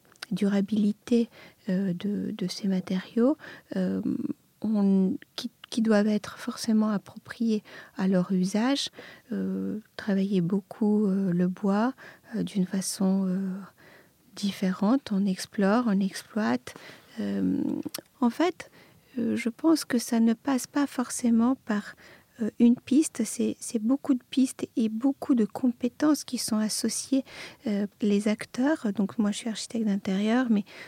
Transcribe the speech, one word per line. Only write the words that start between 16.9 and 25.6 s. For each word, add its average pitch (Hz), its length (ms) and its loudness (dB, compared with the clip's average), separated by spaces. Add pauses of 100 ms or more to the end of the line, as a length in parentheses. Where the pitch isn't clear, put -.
Euh, 196 400 -2 (580)
en 247 100 2
fait, - 400 -2 (480)
euh, 226 200 -2
je 233 100 -6
pense 311 380 2
que 247 120 0
ça 233 220 0
ne 226 140 6
passe 262 340 -2
pas 285 200 0
forcément 240 680 2 (100)
par 208 300 -4 (460)
euh, 214 80 0 (100)
une 240 160 8
piste, - 480 0
c'est, 214 360 -2
c'est - 200 -6
beaucoup 254 340 0
de 254 160 0
pistes - 460 0
et 220 140 0
beaucoup 262 460 0
de 220 100 4
compétences 254 800 0